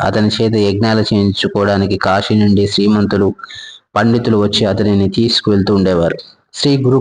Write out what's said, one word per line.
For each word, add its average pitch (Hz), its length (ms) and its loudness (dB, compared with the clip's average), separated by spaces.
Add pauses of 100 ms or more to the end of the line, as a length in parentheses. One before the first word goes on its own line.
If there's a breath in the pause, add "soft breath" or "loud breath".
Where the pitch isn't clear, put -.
అతని 107 260 0
చేత 113 280 0
యజ్ఞాలు 107 460 0
చేయించుకోవడానికి 101 960 0
కాశీ 98 380 -2
నుండి 101 320 4
శ్రీమంతులు, 107 680 0 (600 loud breath)
పండితులు 113 420 2
వచ్చి 104 280 0
అతనిని 101 440 0
తీసుకువెళ్తూ 104 640 0
ఉండేవారు. 90 400 0 (400 loud breath)
శ్రీ 143 220 0
గురు 127 240 2